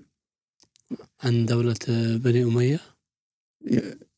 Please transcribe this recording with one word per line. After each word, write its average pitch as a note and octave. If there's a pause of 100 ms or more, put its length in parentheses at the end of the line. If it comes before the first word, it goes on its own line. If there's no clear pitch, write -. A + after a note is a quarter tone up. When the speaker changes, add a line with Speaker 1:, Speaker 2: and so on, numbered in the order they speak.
(1200)
Speaker 1:
عن A#2+
دولة، A#2+ (140)
آه، A2+
بني B2
أمية؟ B2 (920)
Speaker 2:
ي-، - (200)